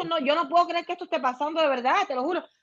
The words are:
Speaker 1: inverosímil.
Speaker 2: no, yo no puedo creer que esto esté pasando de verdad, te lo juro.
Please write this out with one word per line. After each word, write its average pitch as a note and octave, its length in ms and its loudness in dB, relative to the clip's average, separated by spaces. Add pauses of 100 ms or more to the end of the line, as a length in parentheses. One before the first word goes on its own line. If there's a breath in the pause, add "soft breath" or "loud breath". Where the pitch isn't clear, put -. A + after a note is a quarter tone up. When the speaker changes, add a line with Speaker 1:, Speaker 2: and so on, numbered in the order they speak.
Speaker 1:
inverosímil. E4 80 -6
Speaker 2:
no, E4 160 0
yo C#4 100 2
no D#4+ 140 0
puedo E4+ 180 4
creer E4+ 200 -2
que F4 60 -6
esto F4+ 100 -8
esté D#4 160 -2
pasando C#4+ 420 -2
de D#4 60 4
verdad, C4 300 2 (100)
te C4+ 80 -6
lo B3+ 80 -2
juro. E4+ 200 -2 (200)